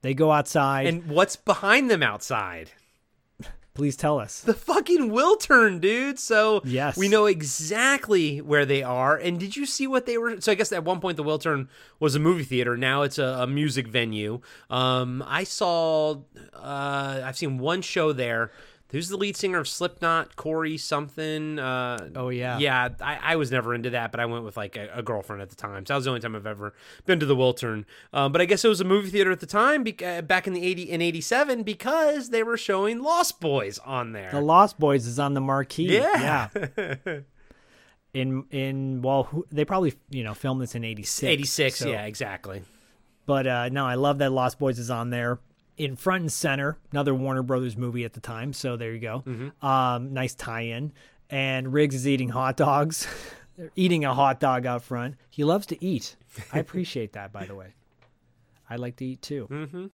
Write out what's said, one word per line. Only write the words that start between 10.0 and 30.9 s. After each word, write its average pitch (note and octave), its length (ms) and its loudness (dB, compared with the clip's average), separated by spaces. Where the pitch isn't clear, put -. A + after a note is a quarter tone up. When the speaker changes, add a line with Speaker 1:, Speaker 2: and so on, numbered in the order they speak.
Speaker 2:
they A#3+ 120 0
were? A3+ 240 -2
So A3 100 2
I G3+ 40 6
guess G#3 180 -2
at E3+ 100 -2
one F3+ 160 0
point F3+ 160 -2
the D3+ 80 -4
Wiltern D3+ 460 -2
was D3+ 140 4
a D3 60 2
movie D#3+ 240 4
theater. B2 320 0
Now C3 280 2
it's C#3 140 -2
a, C3 220 0
a B2+ 80 0
music C3+ 400 0
venue. A2 540 -2
Um, B2+ 560 0
I E3 200 -2
saw, D#3+ 720 0
uh, C#3 680 -6
I've C3 140 -8
seen C3+ 220 -2
one E3 220 0
show D#3+ 300 0
there. A#2 400 -2
Who's E3 160 -6
the G3 80 -8
lead G3+ 220 -2
singer F#3 200 0
of D3 120 -2
Slipknot? E3+ 680 -2
Corey D#3+ 420 -4
something. D#3 840 -4
Uh, B2 540 -4
Speaker 1:
Oh, B2+ 140 -6
yeah. B2 300 -4
Speaker 2:
Yeah, B2+ 320 2
I, C#3+ 240 -4
I D#3+ 140 2
was C#3 120 0
never A#2+ 240 0
into A#2+ 180 -4
that, A#2 200 -4
but - 80 -8
I A#2 60 0
went A#2 180 -6
with, G#2+ 140 -12
like, G#2 180 -10
a, G#2 180 -10
a A#2+ 80 -8
girlfriend G#2 400 -6
at G2 80 -12
the - 60 -20
time. G2 300 -10
So C#3 80 -4
that - 20 0
was C3+ 80 0
the C3 60 -2
only B2 100 -2
time A2 160 -8
I've G#2 100 -10
ever G#2 280 -8
been F3+ 160 4
to D3+ 40 0
the C#3 80 4
Wiltern. B2 520 0
Um, C#3 220 0
but E3+ 80 4
I F3+ 40 6
guess G3 200 2
it - 20 8
was G3 140 4
a - 20 2
movie F#3+ 260 2
theater F#3+ 220 2
at F3+ 80 -2
the E3+ 60 -12
time, B3 400 2
bec-, - 180 -6
uh, F3 200 -6
back F#3 220 0
in G3 60 -4
the F3+ 100 -2
eighty, F3+ 300 -2